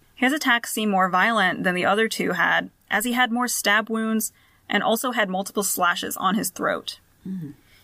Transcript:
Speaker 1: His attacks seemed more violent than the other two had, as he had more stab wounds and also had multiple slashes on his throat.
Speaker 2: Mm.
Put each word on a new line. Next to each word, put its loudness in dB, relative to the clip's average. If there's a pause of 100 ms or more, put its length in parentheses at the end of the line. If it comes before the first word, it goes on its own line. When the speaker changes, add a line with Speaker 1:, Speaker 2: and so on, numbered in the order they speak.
(140)
Speaker 1:
His 0
attacks 0
seemed 0
more 4
violent 2
than 2
the 0
other 2
two -2
had, 0 (200)
as 0
he -2
had 2
more 0
stab 0
wounds -2 (360)
and 0
also 0
had 0
multiple -4
slashes -2
on 0
his -2
throat. -4 (260)
Speaker 2:
Mm. -8 (300)